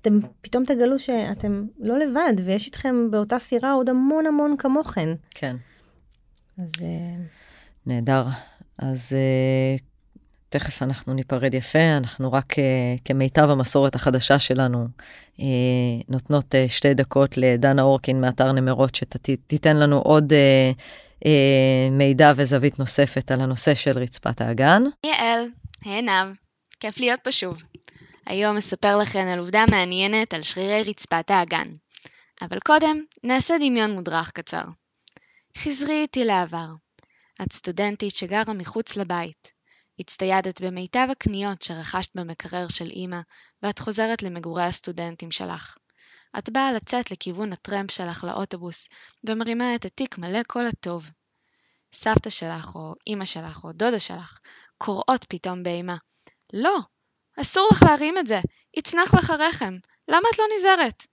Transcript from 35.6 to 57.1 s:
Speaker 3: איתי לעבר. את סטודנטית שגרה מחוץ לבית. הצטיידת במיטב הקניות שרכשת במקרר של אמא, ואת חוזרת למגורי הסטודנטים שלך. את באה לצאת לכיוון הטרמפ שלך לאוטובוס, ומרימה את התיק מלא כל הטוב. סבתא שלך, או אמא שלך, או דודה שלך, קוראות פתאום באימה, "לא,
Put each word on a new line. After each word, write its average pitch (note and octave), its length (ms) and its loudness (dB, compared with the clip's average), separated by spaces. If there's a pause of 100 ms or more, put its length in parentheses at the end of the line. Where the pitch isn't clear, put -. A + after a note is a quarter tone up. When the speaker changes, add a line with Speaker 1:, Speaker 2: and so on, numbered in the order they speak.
Speaker 3:
איתי C4 240 -2
לעבר. E3+ 420 -2 (760)
את F#3+ 100 -2
סטודנטית G3+ 640 -6
שגרה G#3 400 -4
מחוץ G3+ 420 -8
לבית. F3 600 -8 (420)
הצטיידת F#3 600 -4
במיטב F#3 500 -4
הקניות G3+ 520 -4
שרכשת F3 540 -8
במקרר F3 520 -10
של E3+ 260 -8
אמא, F3+ 260 -10 (420)
ואת G3+ 160 -6
חוזרת A3 440 -4
למגורי E3+ 420 -6
הסטודנטים E3+ 640 -8
שלך. F3 460 -10 (600)
את G#3 120 -10
באה C4+ 220 0
לצאת A#3+ 380 -4
לכיוון F#3 420 -10
הטרמפ G3 380 -8
שלך - 340 -8
לאוטובוס, F3 640 -10 (360)
ומרימה A3+ 500 -4
את A#3 100 -8
התיק - 340 -10
מלא F3+ 280 -6
כל A#3+ 200 -6
הטוב. E3+ 440 -10 (840)
סבתא A3 360 -2
שלך, E3 440 -10
או D#3+ 200 -14 (120)
אמא G3+ 180 -8
שלך, E3 400 -10
או E3 80 -16
דודה G#3+ 280 -2
שלך, F3 380 -10 (400)
קוראות A3+ 500 -2
פתאום F3+ 340 -10
באימה, F3 340 -6 (560)
"לא, D#4 260 -2 (640)